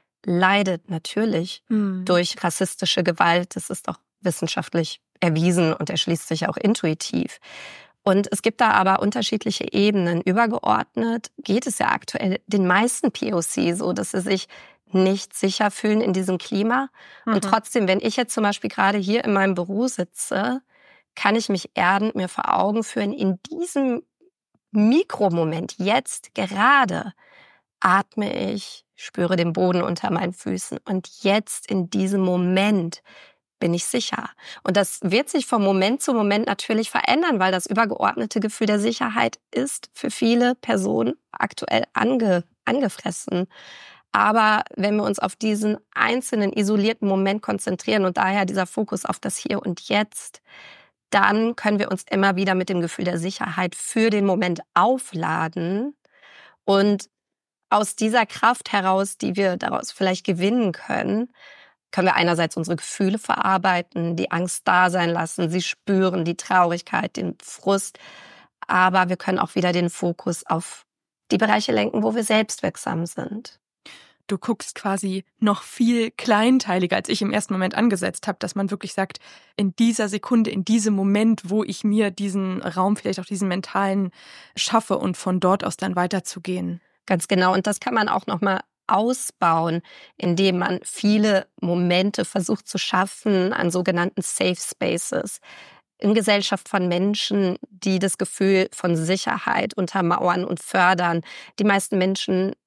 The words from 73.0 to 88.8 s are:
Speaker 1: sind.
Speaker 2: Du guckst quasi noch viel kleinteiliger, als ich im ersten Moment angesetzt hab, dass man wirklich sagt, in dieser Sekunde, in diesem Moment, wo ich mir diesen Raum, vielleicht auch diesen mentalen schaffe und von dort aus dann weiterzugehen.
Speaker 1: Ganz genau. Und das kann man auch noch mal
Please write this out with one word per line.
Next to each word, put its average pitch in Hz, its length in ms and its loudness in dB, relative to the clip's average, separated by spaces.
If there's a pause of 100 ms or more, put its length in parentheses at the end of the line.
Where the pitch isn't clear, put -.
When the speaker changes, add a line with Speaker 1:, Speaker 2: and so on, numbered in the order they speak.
Speaker 1:
sind. 202 540 -10 (680)
Speaker 2:
Du 196 120 -2
guckst - 340 -6
quasi 190 500 -4 (140)
noch 208 240 2
viel 233 480 2
kleinteiliger, 214 840 2
als - 140 -2
ich - 120 0
im 202 100 0
ersten 208 220 -2
Moment 185 220 0
angesetzt 190 520 0
hab, 196 120 -6
dass - 160 -8
man 196 160 -2
wirklich 196 220 -10
sagt, - 260 -4 (360)
in 196 200 -2
dieser 226 340 2
Sekunde, 214 400 0
in 190 160 -4
diesem 214 300 2
Moment, 202 560 2
wo 214 120 2
ich - 200 -8
mir 208 260 2
diesen 190 540 -4
Raum, 185 340 0
vielleicht 196 220 -4
auch 180 60 -10
diesen 196 220 -4
mentalen 190 640 0 (460)
schaffe - 420 0
und 185 180 -2
von 185 240 0
dort 190 240 2
aus 190 140 -4
dann 190 180 -4
weiterzugehen. 175 840 -4 (240)
Speaker 1:
Ganz 180 220 -2
genau. 185 260 4
Und 185 140 0
das 208 120 -2
kann 254 140 -4
man 214 160 0
auch - 160 -2
noch 190 160 -2
mal 196 200 0 (260)